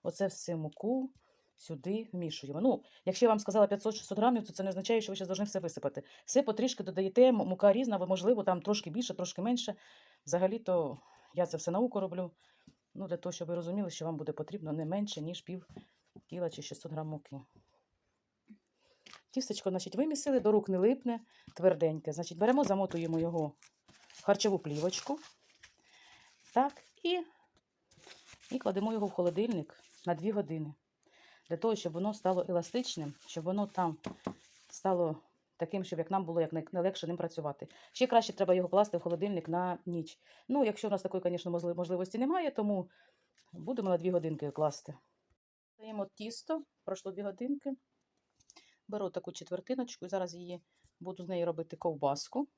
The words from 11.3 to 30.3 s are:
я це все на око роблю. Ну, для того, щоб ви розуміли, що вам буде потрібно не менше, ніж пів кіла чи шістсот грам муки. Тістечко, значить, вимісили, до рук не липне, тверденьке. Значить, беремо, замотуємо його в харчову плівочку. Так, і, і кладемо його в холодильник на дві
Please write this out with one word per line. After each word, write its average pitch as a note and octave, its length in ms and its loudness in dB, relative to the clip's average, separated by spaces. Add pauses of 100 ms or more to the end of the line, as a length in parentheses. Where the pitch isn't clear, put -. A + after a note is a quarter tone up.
я E3+ 120 2
це E3 100 -6
все E3 140 -4
на F#3+ 100 2
око A#3+ 200 0
роблю. F3+ 300 -4 (640)
Ну, F#3+ 120 -8
для E3+ 100 -4
того, F3 160 -6
щоб E3+ 160 -8
ви F3 60 -2
розуміли, F3 360 -2
що - 140 -8
вам D#3+ 120 -2
буде D3+ 160 -4
потрібно D#3 400 -6
не D#3 120 -2
менше, G3+ 360 -2
ніж E3 200 -6
пів F3+ 280 -10 (580)
кіла E3+ 240 -2
чи D3 120 -12
шістсот - 300 -10
грам D#3 160 -6
муки. D3 320 -10 (1900)
Тістечко, G#3+ 400 -4
значить, F#3 260 -4
вимісили, C#4 440 2
до G#3+ 120 4
рук G#3+ 160 4
не F#3 100 2
липне, A#3 420 2 (360)
тверденьке. D#3+ 560 4
Значить, E3 260 -6
беремо, B3+ 260 6
замотуємо F3+ 540 0
його E3 340 0 (560)
в - 160 -20
харчову G3+ 340 4
плівочку. E3 600 -2 (1400)
Так, C#4 280 2 (200)
і, F4 200 0 (1300)
і C4 80 -4
кладемо G#3 340 0
його G#3 140 0
в F#3+ 40 -2
холодильник F3+ 680 0 (260)
на F3 80 2
дві F3 160 -2